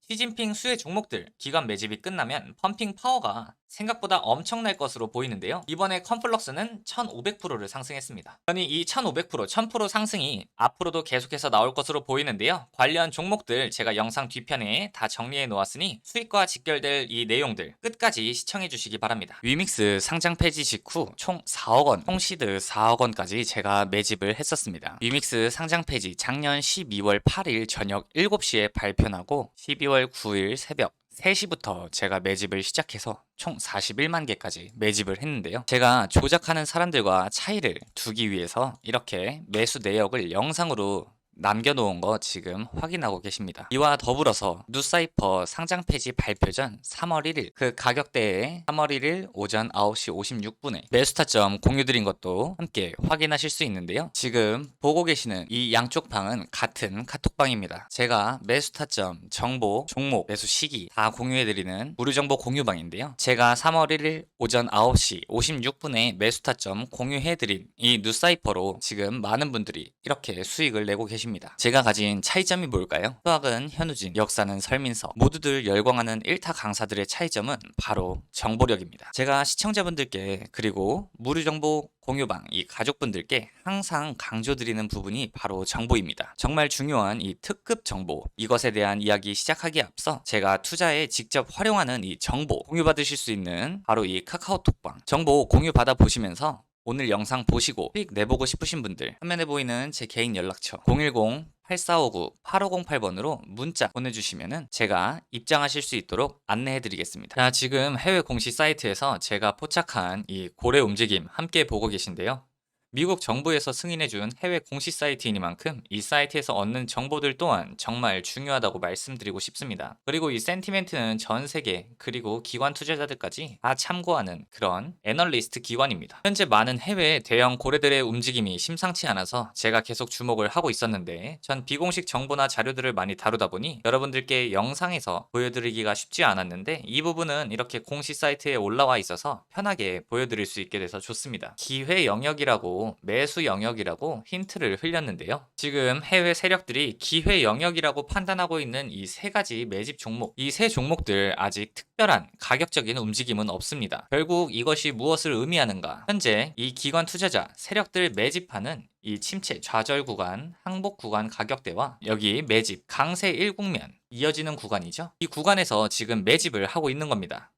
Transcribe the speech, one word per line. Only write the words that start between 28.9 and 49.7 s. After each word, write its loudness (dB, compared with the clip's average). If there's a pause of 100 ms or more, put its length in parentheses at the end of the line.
십이월 2
구 -2
일 2
새벽 -2 (160)
세 0
시부터 -4
제가 0
매집을 0
시작해서 -4 (120)
총 -8
사십일만 -2
개까지 -6
매집을 0
했는데요. -6
제가 6
조작하는 2
사람들과 4
차이를 -2 (160)
두기 -2
위해서 -2
이렇게 -4
매수 0
내역을 0
영상으로 -2 (320)
남겨놓은 2
거 2
지금 -6
확인하고 -4
계십니다. -8
이와 4
더불어서 2
누사이퍼 2
상장 -4
폐지 -2
발표 -2
전 -4
삼월 -2
일 -2
일, -4
그 0
가격대에 0
삼월 0
일 -2
일 0
오전 0